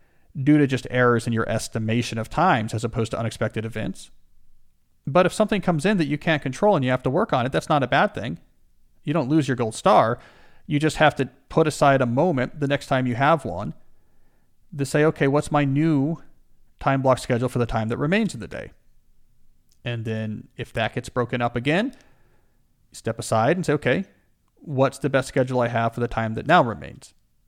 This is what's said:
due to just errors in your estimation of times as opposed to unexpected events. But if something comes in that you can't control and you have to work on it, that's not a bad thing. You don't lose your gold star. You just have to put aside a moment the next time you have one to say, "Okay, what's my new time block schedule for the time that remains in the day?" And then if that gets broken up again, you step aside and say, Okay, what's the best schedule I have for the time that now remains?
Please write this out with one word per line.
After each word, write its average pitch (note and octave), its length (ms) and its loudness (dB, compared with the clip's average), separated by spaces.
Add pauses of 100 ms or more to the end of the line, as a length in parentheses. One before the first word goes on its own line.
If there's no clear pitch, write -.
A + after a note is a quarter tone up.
(420)
due D3 160 6
to C#3+ 100 4
just C3 220 -4
errors B2 380 4
in A#2 60 0
your A2 160 0
estimation A2+ 680 -2
of A2 120 -6
times D3 440 0
as A2 100 -4
opposed A2+ 280 -4
to - 80 -4
unexpected A2+ 460 -4
events. - 460 -10 (960)
But F3 180 4
if F3 80 -2
something G#3 280 0
comes E3 240 0
in G#3 120 4
that D#3 100 0
you D3 100 -2
can't D#3 240 0
control G3 340 2
and C3+ 100 0
you B2+ 60 0
have B2+ 120 0
to C3+ 60 -2
work F3+ 240 0
on B2 120 2
it, C3 60 -4
that's - 180 -2
not D3 140 2
a A#2+ 40 0
bad D#3 260 2
thing. B2+ 240 -8 (640)
You D3 100 -2
don't C#3+ 160 0
lose D3+ 180 2
your C3 100 0
gold A2 160 -2
star. E3 460 4 (480)
You D3 100 0
just D3+ 200 0
have D3+ 180 6
to B2+ 140 -2 (180)
put D#3+ 200 2
aside C#3 340 4
a B2+ 40 2
moment C3 540 0
the C#3 80 -2
next C#3 200 -2
time B2+ 200 0
you A#2+ 80 -2
have C#3 280 2
one G2+ 300 -8 (1040)
to C#3 80 -2
say, D3 200 2
"Okay, D#3 220 2
what's D3 240 0
my D3 140 2
new D3 520 0 (600)
time C3+ 220 0
block C3 160 4
schedule B2 320 -2
for - 80 -4
the A#2+ 80 0
time A2 220 -2
that A#2 100 -4
remains F#3 380 -2
in A#2 40 -12
the F#2+ 80 -12
day?" - 240 -14 (1120)
And A#2 220 -6
then A2 420 -6 (100)
if - 160 -12
that A2 200 -2
gets - 160 -8
broken B2 320 -2
up A#2+ 140 -2
again, D3+ 320 0 (1040)
you - 40 -20
step - 220 -6
aside A#2 400 0
and F3+ 80 -4
say, D3 80 0
Okay, D3 320 0 (560)
what's C3+ 380 -2
the D3 100 -2
best C3 180 0
schedule B2+ 340 0
I A#2 60 2
have A#2 260 -2
for B2 60 -8
the A#2+ 80 -2
time A2+ 280 -4
that - 120 -8
now E3 140 6
remains? G#2 520 -8 (340)